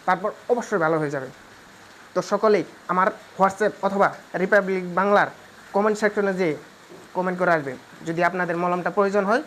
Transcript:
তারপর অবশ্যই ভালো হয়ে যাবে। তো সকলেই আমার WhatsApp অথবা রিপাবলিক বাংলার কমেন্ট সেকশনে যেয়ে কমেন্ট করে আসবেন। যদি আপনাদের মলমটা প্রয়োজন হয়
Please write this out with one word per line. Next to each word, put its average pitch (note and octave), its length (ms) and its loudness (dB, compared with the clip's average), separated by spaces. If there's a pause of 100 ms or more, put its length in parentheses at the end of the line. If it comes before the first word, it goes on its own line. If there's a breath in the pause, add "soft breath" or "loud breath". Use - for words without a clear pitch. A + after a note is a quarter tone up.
তারপর F#3 280 -2 (160)
অবশ্যই A#3 300 -2
ভালো D#3+ 200 2
হয়ে D3 120 -2
যাবে। C3+ 160 -8 (880)
তো F3+ 80 -2
সকলেই G3+ 420 2 (240)
আমার F#3 180 2 (320)
WhatsApp F#3+ 320 2 (120)
অথবা G3 320 2 (200)
রিপাবলিক F3+ 600 0
বাংলার F#3+ 320 4 (460)
কমেন্ট G#3 260 2
সেকশনে G3+ 360 0
যেয়ে E3+ 220 0 (580)
কমেন্ট F3+ 240 -2
করে F3 140 2
আসবেন। C#3 240 -2 (300)
যদি E3+ 180 -2
আপনাদের F3 320 -2
মলমটা F3+ 340 -2
প্রয়োজন G3 340 0
হয় A#3 220 0